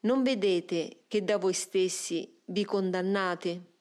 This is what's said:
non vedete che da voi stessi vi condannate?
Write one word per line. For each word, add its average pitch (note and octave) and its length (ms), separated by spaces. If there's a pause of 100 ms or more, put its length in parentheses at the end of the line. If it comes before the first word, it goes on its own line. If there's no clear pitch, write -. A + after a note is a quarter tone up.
non B3+ 240
vedete F#3 800
che G#3 160
da G3+ 160
voi F#3 160
stessi - 920
vi F#3+ 180
condannate? F#3 960 (180)